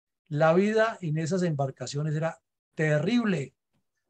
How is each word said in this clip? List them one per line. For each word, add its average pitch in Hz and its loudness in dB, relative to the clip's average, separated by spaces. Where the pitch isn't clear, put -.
La 160 4
vida 220 2
en 156 -4
esas 160 -2
embarcaciones 143 -4
era 160 -4
terrible, 160 0